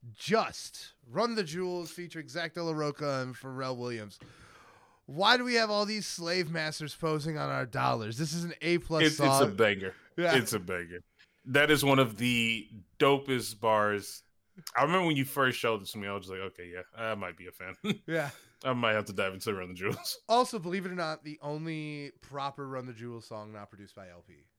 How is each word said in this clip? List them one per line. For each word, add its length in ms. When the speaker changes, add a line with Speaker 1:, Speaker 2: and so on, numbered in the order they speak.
Speaker 1:
Just 800
Run 240
the 100
Jewels 480
featuring 360
Zach 260
De 80
La 100
Rocha 520
and 120
Pharrell 400
Williams. 440
Why 280
do 80
we 120
have 160
all 120
these 220
slave 460
masters 420
posing 460
on 100
our 160
dollars? 540
This 140
is 100
an 180
A 160
plus 240
Speaker 2:
It's, 180
it's 20
a 180
Speaker 1:
song. 160
Speaker 2:
banger. 380
Speaker 1:
Yeah. 200
Speaker 2:
It's 180
a 60
banger. 400
That 260
is 120
one 140
of 200
the 500
dopest 600
bars. 640
I 60
remember 240
when 100
you 80
first 320
showed 240
this 120
to 40
me, 100
I 60
was 140
just 40
like, 100
"Okay, 300
yeah, 100
I 200
might 200
be 120
a 40
fan." 320
<laughs> 240
Speaker 1:
Yeah. 220
Speaker 2:
I 100
might 200
have 120
to 80
dive 200
into 220
Run 140
the 40
Jewels. 500
<laughs> 60
Speaker 1:
Also, 300
believe 260
it 60
or 40
not, 280
the 180
only 680
proper 460
Run 180
the 80
Jewels 320
song 280
not 160
produced 260
by 140
L 180
P. 80